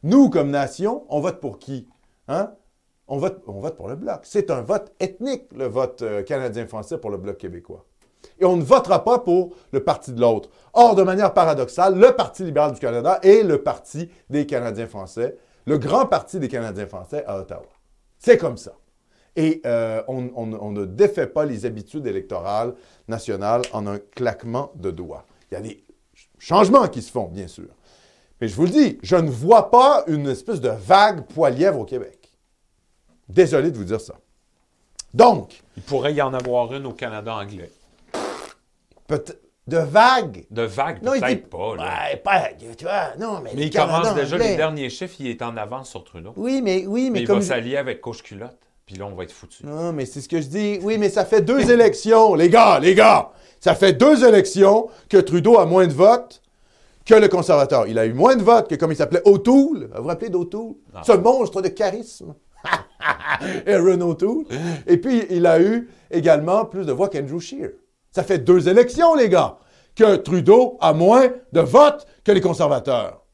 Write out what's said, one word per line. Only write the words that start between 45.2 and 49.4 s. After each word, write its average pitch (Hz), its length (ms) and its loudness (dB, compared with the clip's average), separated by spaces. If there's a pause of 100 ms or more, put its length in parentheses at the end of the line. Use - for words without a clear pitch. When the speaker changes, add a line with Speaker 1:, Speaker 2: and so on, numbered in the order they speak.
Speaker 2:
il 135 80 -10
est 117 120 -10
en 117 160 -10
avance 117 340 -12
sur - 120 -18
Trudeau. 90 320 -20
Speaker 1:
Oui, 254 280 -6
mais, 190 220 -2
oui, 226 200 -4
mais 262 60 -4
Speaker 2:
Mais 214 100 -4
il 120 80 -4
Speaker 1:
comme 196 80 2
Speaker 2:
va 202 60 0
Speaker 1:
je 185 40 -4
Speaker 2:
s'allier 123 300 -6
avec 127 240 -8
Couche-Culotte, 113 580 -18 (280)
puis 92 100 -20
là, 98 100 -12
on 98 80 -14
va 92 80 -12
être 87 80 -14
foutus. - 340 -20